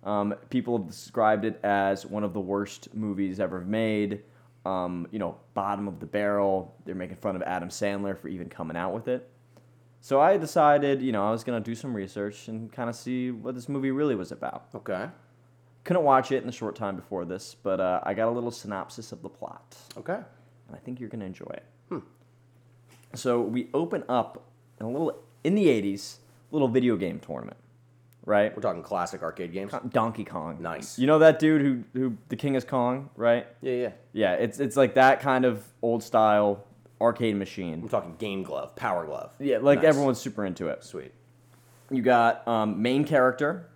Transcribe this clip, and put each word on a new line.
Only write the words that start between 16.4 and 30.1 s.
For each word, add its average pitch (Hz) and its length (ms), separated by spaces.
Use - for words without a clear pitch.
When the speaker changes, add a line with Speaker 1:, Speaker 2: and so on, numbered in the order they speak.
Speaker 1:
the 123 40
short 113 240
time 98 200
before 90 280
this, 90 380
but, 95 180
uh, 90 220
I 98 140
got 110 140
a - 20
little 120 200
synopsis 101 600
of 98 100
the - 80
plot. - 460
Speaker 2:
Okay. 170 200
Speaker 1:
And - 600
I - 40
think 127 200
you're 117 100
gonna 110 160
enjoy - 280
it. - 120
Speaker 2:
Hmm. 165 100
Speaker 1:
So 120 260
we 113 320
open 170 360
up 120 340
in 107 60
a 113 40
little, 147 300
in 175 120
the 202 140
eighties, 101 500
little 143 160
video 123 300
game 85 220
tournament, 60 380
right? 104 300
Speaker 2:
We're - 60
talking 87 220
classic 90 380
arcade 85 320
games? 98 180
Speaker 1:
Con-, 131 220
Donkey 113 300